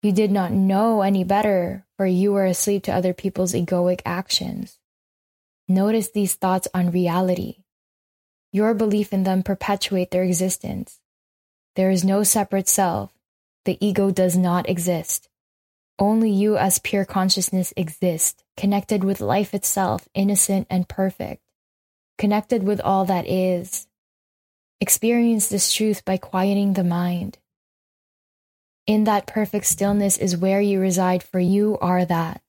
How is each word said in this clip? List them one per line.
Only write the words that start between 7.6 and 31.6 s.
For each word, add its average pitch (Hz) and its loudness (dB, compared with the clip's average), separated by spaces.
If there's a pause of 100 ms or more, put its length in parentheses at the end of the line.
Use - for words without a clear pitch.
Your 214 2
belief 208 0
in 190 2
them 185 2
perpetuate 190 -2
their 185 0
existence. 185 -4 (760)
There 185 2
is 180 0
no 196 2
separate 196 0
self. 170 0 (520)
The 185 -2
ego 196 2
does 185 2
not 180 2
exist. 175 -4 (680)
Only 220 2
you 208 2
as 185 2
pure 196 -2
consciousness 185 -2
exist, 165 -2 (140)
connected 202 0
with 196 -2
life 185 0
itself, 190 -2
innocent 196 0
and 180 -2
perfect, - -6 (720)
connected 208 0
with 202 -2
all 190 0
that 180 -2
is. 185 -2 (960)
Experience 233 2
this 202 0
truth 214 0
by 190 0
quieting 196 0
the 185 0
mind. 175 -2 (1500)
In 214 2
that 208 2
perfect 208 -4
stillness 202 0
is 180 -2
where 190 0
you 202 2
reside, 185 0
for - -6
you 202 2